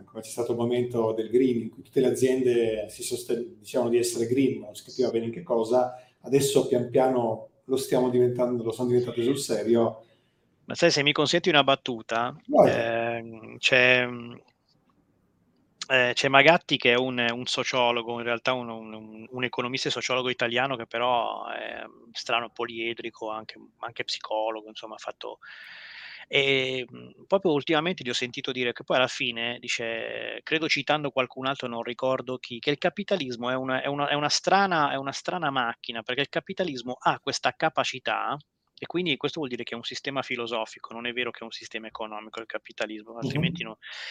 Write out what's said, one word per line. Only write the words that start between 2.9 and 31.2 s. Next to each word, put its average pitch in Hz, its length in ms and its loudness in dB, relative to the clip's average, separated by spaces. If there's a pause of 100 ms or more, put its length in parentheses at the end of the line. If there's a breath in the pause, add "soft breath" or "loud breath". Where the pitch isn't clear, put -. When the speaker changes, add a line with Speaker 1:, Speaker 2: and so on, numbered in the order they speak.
Speaker 1:
sosten-, - 580 -4
dicevano 120 300 -2
di 120 80 4
essere 117 300 0
green, 123 320 2
ma - 60 -12
non - 100 -16
si - 80 -16
capiva 123 260 0
bene 117 180 0
in 117 40 -4
che - 100 -10
cosa. 120 520 2 (280 loud breath)
Adesso 135 460 4
pian 120 220 2
piano 120 580 2 (160)
lo 131 140 0
stiamo 127 320 2
diventando, 123 520 4
lo 110 100 -2
sono 123 180 -2
diventate 120 340 2
sul 135 140 2
serio. 113 640 2 (640 soft breath)
Speaker 2:
Ma 120 100 -8
sai, 170 160 6
se 143 120 2
mi 147 100 6
consenti 160 340 2
una 147 160 6
battuta, 123 720 0 (120)
Speaker 1:
Vai. 151 240 8
Speaker 2:
ehm, 117 840 -2
c'è, 127 480 6
mhmm, 120 320 -10 (1500)
ehm, 123 260 4
c'è - 140 0
Magatti 139 500 6
che 123 140 4
è 120 40 6
un, 123 360 0
un 123 140 -8
sociologo, 120 720 0
in 117 60 -8
realtà 120 280 0
un, 123 160 -6
un, 110 240 -12
un, 110 360 -16
un 127 140 -4
economista 123 440 -2
e 139 40 0
sociologo 127 380 -2
italiano 123 460 0
che 117 120 -8
però 113 600 0
è, 113 380 -10
mhmm, 117 260 -20
strano, 117 380 -4
poliedrico, 117 800 -6
anche, 110 260 -10 (240)
anche 117 240 -10
psicologo, 110 640 -6
insomma 110 280 -14
ha - 40 -18
fatto, - 400 -12 (880 loud breath)
ehm, 131 1000 -2
proprio 190 240 4
ultimamente 151 520 0
gli 123 60 -4
ho 123 40 -2
sentito 127 380 0
dire 123 220 0
che - 100 -12
poi 165 140 2
alla 127 100 6
fine 120 520 -4
dice, 113 840 -4
credo 156 240 0
citando 147 440 0
qualcun 131 360 -2